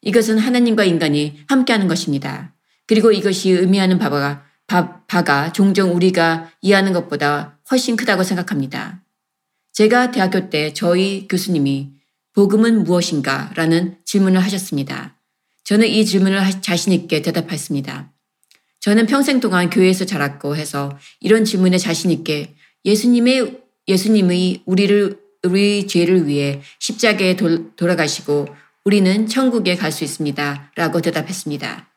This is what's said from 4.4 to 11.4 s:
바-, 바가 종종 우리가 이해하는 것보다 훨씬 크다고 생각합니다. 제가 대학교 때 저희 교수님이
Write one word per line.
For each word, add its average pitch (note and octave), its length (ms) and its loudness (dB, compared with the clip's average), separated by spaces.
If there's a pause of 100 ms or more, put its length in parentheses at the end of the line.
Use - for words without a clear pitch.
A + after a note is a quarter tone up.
바-, F3 380 -2
바가 D#3 460 -2
종종 F#3+ 420 2
우리가 E3+ 560 0 (120)
이해하는 F#3+ 320 2
것보다 D3 640 -4 (100)
훨씬 B3+ 280 0
크다고 G#3 260 0
생각합니다. E3 800 -6 (720)
제가 A#3+ 360 4
대학교 F#3 400 -2
때 D3+ 240 -4
저희 F#3+ 540 -2
교수님이 C#3 640 -2 (420)